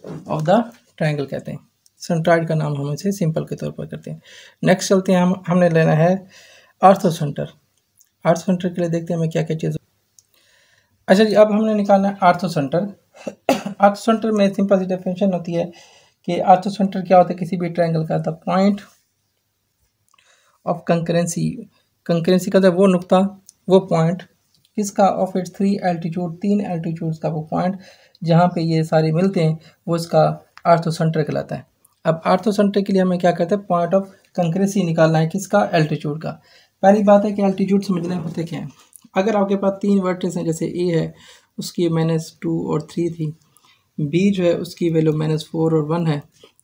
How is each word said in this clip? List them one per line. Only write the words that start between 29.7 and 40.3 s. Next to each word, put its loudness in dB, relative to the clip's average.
वो 0
इसका 0
आर्थोसेंटर 2
कहलाता -6
है। -16
अब 0
आर्थोसेंटर 2
के -2
लिए 4
हमें 0
क्या 2
कहते -2
हैं? -6
Point 0
of -10
concurrency 0
निकालना 2
है 2
किसका? -2
Altitude -2
का। -8
पहली 6
बात 6
है -2
कि -2
altitude 0
समझने -4
होते -6
क्या -8
हैं। -12
अगर 0
आपके 0
पास -2
तीन 2
vertex -2